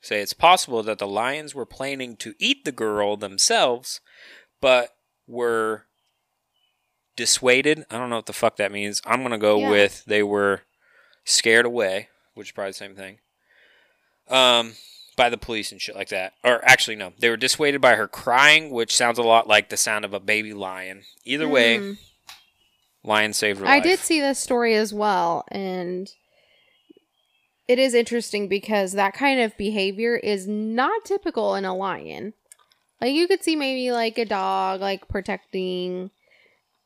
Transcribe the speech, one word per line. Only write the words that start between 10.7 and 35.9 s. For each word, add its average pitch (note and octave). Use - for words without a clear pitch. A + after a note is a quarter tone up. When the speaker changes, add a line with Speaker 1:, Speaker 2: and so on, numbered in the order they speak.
Speaker 1:
scared A#2
away, A2
which G#2
is -
probably G2
the G2
same G2
thing, G2
um, A#2+
by B2
the A#2+
police G#2+
and F#2+
shit -
like G2
that. F#2+
Or B2
actually, B2+
no. F#2+
They A#2+
were A#2
dissuaded C#3
by B2
her G#2+
crying, D3+
which A#2
sounds A#2+
a A#2+
lot A2+
like G#2
the G#2
sound G#2+
of G2+
a G2+
baby G#2+
lion. F#2+
Either C#3
way, A#2
Speaker 2:
Mm. G2+
Speaker 1:
lion G#2+
saved G2+
her F#2+
Speaker 2:
I C4+
Speaker 1:
life. C#4+
Speaker 2:
did F4+
see D#4+
this C#4
story A#3+
as G#3+
well, F3+
and F#3
it B3
is C4
interesting A#3
because G3
that G3
kind C4+
of A3
behavior G#3+
is G3
not A#3
typical A#3+
in G3
a F#3
lion. D3
Like, B3
you E4
could F#4
see D#4+
maybe, C4
like, A#3
a A#3
dog, F#3+
like, G3
protecting, F#3